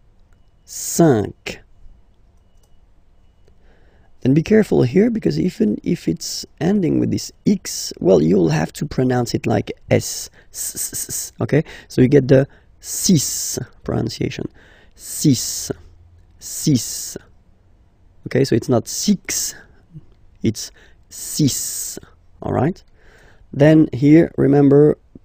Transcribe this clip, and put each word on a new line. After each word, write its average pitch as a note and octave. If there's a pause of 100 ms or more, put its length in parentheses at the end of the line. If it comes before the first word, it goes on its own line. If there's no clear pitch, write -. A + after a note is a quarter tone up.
(640)
Cinq. - (2500)
Then B2+
be D#3+
careful F#3
here, F#3
because D3+
even G#3
if -
it's - (160)
ending E3
with A#2+
this - (140)
X, -
well, F3
you'll E3
have D#3
to -
pronounce B2+
it A#2
like A2+ (200)
S. - (220)
S, -
s, -
s, -
s, -
okay? C#3 (260)
So -
you B2+
get C3+
the C#3 (320)
six - (240)
pronunciation. - (500)
Six. - (680)
Six. - (1080)
Okay, C3+
so B2
it's A2+
not A#2
six, - (840)
it's - (380)
six. - (420)
All G2+
right? B2 (680)
Then D#3
here, D3
remember, C#3+ (280)